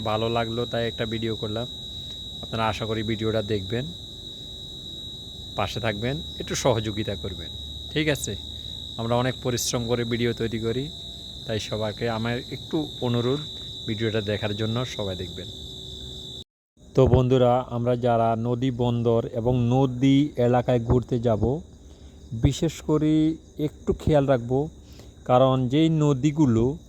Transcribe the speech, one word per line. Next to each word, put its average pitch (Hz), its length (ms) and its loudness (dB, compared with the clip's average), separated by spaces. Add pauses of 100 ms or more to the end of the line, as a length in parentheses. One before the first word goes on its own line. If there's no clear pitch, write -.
(100)
ভালো 110 160 2 (120)
লাগলো 117 240 -2 (100)
তাই 117 180 0
একটা 117 220 -4
ভিডিও 113 300 -2
করলাম। 110 240 -4 (760)
আপনারা 113 300 -2
আশা 113 180 -4
করি 110 200 -2
ভিডিওটা 110 300 0 (120)
দেখবেন, 107 320 -2 (1700)
পাশে 98 280 -2
থাকবেন, 110 300 -2 (240)
একটু 175 140 -6 (100)
সহযোগিতা 110 580 0
করবেন, 87 280 -8 (420)
ঠিক 151 220 0
আছে? 123 180 -6 (680)
আমরা 117 220 0
অনেক 127 120 0 (100)
পরিশ্রম 120 460 0
করে 120 120 2 (100)
ভিডিও 120 180 2 (100)
তৈরি 113 260 -2
করি, 120 180 -2 (640)
তাই 113 120 -2 (100)
সবাইকে 107 360 -4 (120)
আমার 117 200 -2 (200)
একটু - 200 -6 (300)
অনুরোধ 120 340 2 (480)
ভিডিওটা 110 320 0 (100)
দেখার 104 300 0
জন্য, 110 160 -2 (200)
সবাই 98 260 -4
দেখবেন। 90 260 -10 (1500)
তো 135 80 6 (120)
বন্ধুরা, 127 380 6 (240)
আমরা 120 180 2 (120)
যারা 117 220 4 (200)
নদী 123 220 0 (120)
বন্দর 120 400 2 (180)
এবং 123 140 2 (200)
নদী 135 420 4 (300)
এলাকায় 123 420 4
ঘুরতে 123 300 2 (100)
যাব, 107 160 2 (1000)
বিশেষ 147 280 2 (140)
করে 151 240 4 (540)
একটু - 240 -6 (120)
খেয়াল 147 300 6
রাখবো, 123 260 2 (720)
কারণ 131 260 8 (160)
যেই 160 160 6 (160)
নদীগুলো 143 600 4 (240)